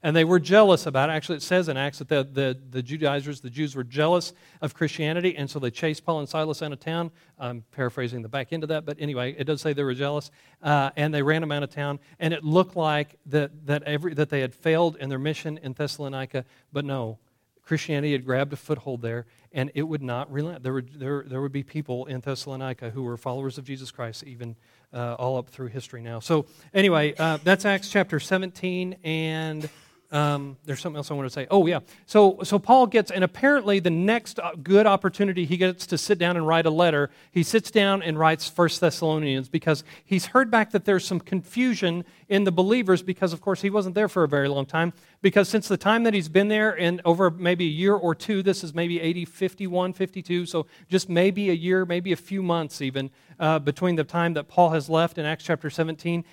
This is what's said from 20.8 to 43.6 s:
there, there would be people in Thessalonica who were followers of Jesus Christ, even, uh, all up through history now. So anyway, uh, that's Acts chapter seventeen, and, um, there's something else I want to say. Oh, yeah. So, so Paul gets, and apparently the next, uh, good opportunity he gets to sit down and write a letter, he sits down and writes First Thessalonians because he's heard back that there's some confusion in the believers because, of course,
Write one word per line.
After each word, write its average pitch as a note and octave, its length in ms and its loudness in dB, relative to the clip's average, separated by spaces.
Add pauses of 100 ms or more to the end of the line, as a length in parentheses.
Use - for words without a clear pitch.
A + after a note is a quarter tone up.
there, C#3 260 -4
there C3 160 -8
would C#3 120 -6
be C#3 100 -4
people C3+ 440 -8
in C3 120 -8
Thessalonica C3 680 -8
who C3 140 -8
were A#2+ 120 -6
followers C3 420 -8
of C#3 60 -14
Jesus C3 260 -12
Christ, A#2 360 -12
even, A#2+ 320 -14 (360)
uh, A#2+ 200 -6
all B2+ 240 -2
up B2 120 -8
through C3 180 -12
history A#2+ 340 -12
now. A#2 180 -10
So D3+ 260 0 (280)
anyway, E3 440 4
uh, D#3+ 240 0
that's F#3 220 4
Acts G3 260 0
chapter E3+ 300 0
seventeen, F#3 840 -4
and, D#3+ 640 -4 (420)
um, C#3+ 540 0
there's C#3 140 -6
something D3+ 180 -8
else C#3+ 120 -10
I D3+ 60 -4
want C#3 100 -4
to B2 80 -8
say. C3+ 160 -8
Oh, F#3+ 160 6
yeah. E3 140 0 (260)
So, G3+ 380 8
so G3+ 160 0
Paul B3+ 260 8
gets, G#3+ 240 2
and F#3 140 0
apparently G3+ 560 2
the F3 100 2
next, G3+ 480 0
uh, E3+ 140 -6 (100)
good G3 240 6
opportunity F#3+ 580 2
he E3+ 140 -2
gets F#3 300 0
to E3 100 -2
sit G3+ 220 0
down F3 180 2
and D#3+ 80 0
write D#3+ 220 4
a - 20 6
letter, D#3 400 2 (220)
he F3 100 2
sits - 300 0
down G3 320 2
and D#3 160 -2
writes D#3+ 280 4
First E3+ 320 2
Thessalonians D3+ 720 0
because D#3 340 0 (220)
he's F#3+ 220 0
heard B3+ 240 2
back A3 180 4
that F#3 160 0
there's F#3+ 180 2
some F3+ 160 -2
confusion F#3+ 840 -2 (240)
in G3 140 4
the F#3+ 80 2
believers F#3 500 2
because, F3+ 320 -2
of E3 80 -12
course, F#3+ 220 -2